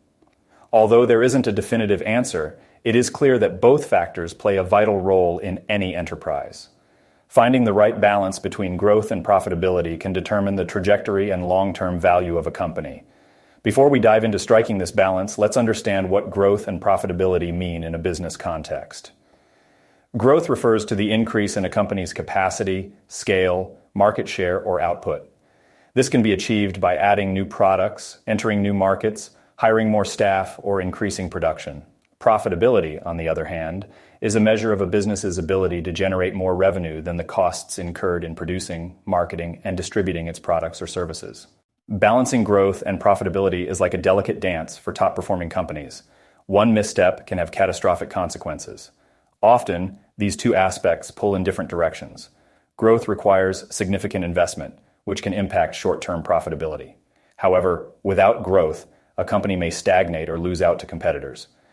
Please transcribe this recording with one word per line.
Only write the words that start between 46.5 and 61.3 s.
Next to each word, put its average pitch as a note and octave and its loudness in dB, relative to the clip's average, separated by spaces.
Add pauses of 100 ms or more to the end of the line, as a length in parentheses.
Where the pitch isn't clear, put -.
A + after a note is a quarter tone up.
misstep G2 0
can F#2+ -6
have E2+ -4
catastrophic F#2 0
consequences. - -8 (540)
Often, G#2 2 (180)
these G2+ 0
two A2+ 0
aspects F#2 0
pull G2+ -2
in F#2 0
different F#2 -4
directions. - -6 (460)
Growth A2+ 4
requires F#2+ 2 (100)
significant G2 -2
investment, E2+ -4 (240)
which - -6
can F#2+ -4
impact F2+ -2
short-term E2+ -4
profitability. D#2 -4 (400)
However, F#2 2 (100)
without G2 2
growth, F2 0 (320)
a F#2 0
company G2+ -2
may F2 -2
stagnate F2 0
or E2 -6
lose F2+ -2
out F2 2
to - -16
competitors. D2+ -6 (260)